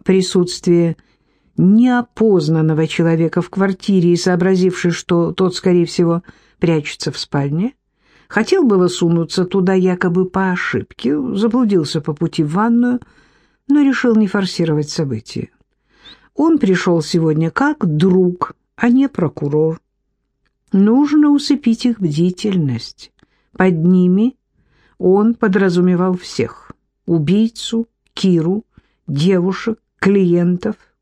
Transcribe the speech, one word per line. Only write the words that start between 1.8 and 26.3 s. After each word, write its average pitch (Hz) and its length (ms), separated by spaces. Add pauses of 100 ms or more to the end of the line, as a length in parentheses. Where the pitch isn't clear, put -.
человека 165 560
в - 80
квартире 190 640
и 175 40
сообразивший, 180 760
что 170 400
тот, 180 240
скорее 180 280
всего, 170 380 (360)
прячется 160 520
в - 80
спальне, 151 560 (540)
хотел 359 360
было 190 240
сунуться 170 560
туда 190 300
якобы 185 500
по 190 280
ошибке, - 680 (160)
заблудился 202 640
по 151 140
пути 165 300
в 147 80
ванную, 233 480 (640)
но 294 160
решил 254 320
не 214 140
форсировать 160 600
события. 123 640 (840)
Он 320 240
пришёл 175 440
сегодня 160 480
как 294 340
друг, 180 720 (220)
а 240 120
не 262 200
прокурор. 156 720 (920)
Нужно 285 580
усыпить 277 560
их 226 140
бдительность. 170 1120 (420)
Под 175 320
ними 185 520 (640)
он 202 360
подразумевал 185 800
всех: - 540 (360)